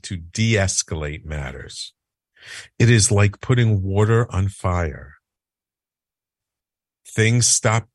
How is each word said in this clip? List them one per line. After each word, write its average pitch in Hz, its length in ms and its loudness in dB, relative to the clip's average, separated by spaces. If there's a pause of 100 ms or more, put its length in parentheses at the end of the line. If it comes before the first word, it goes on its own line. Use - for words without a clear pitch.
to 95 140 -10
de-escalate 85 1080 -2
matters. 71 720 -12 (840)
It 117 120 4
is 110 220 4
like 101 280 2
putting 113 420 2
water 107 480 2
on 98 200 -2
fire. 80 640 -4 (1900)
Things 113 420 2
stop 113 480 0